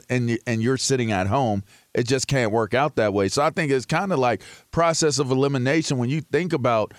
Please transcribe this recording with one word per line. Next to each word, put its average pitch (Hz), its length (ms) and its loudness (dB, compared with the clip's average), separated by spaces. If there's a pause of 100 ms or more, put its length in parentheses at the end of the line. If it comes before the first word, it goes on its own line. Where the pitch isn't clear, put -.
and 123 200 0
y-, 117 160 0
and 113 160 -2
you're 127 160 0
sitting 123 340 0
at 92 160 0
home. 107 360 0 (300)
It 127 140 0
just 127 200 0
can't 123 240 0
work 110 220 0
out 139 240 0
that 107 160 2
way. 98 160 2
So 139 120 -2
I 156 80 2
think 151 220 -2
it's 131 140 0
kinda 175 320 -2
like 120 240 0 (300)
process 160 480 2
of 135 120 -2
elimination 139 640 0
when 120 120 -2
you 147 120 -2
think 165 320 -2
about 120 460 0